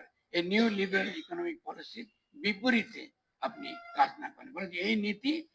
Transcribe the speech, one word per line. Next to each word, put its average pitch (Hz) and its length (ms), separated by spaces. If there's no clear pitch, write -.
এই 170 160
নিউ 220 140
লিবারাল 190 300
ইকোনমিক 175 360
পলিসির - 400
বিপরীতে 214 600
আপনি - 280
কাজ - 120
না - 120
করেন, - 220
বলেন 185 180
যে 175 140
এই 220 80
নীতি 208 280